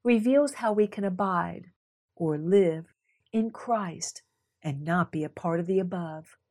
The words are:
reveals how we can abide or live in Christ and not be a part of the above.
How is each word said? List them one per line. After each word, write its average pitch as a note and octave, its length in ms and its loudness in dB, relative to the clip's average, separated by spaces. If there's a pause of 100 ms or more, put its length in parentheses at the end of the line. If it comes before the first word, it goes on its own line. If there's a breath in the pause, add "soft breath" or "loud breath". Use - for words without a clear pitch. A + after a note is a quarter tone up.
reveals B3+ 520 4
how A3 180 0
we G#3 140 4
can G3+ 180 -4
abide F#3 640 -2 (440)
or D#3 220 -2
live E3 560 2 (380)
in A3 200 0
Christ F#3 720 -6 (380)
and C#3+ 220 -6
not E3+ 280 0
be D#3 120 -4
a D3+ 60 -6
part E3+ 320 -4
of E3+ 60 -6
the F#3+ 120 0
above. E3+ 580 -8 (140)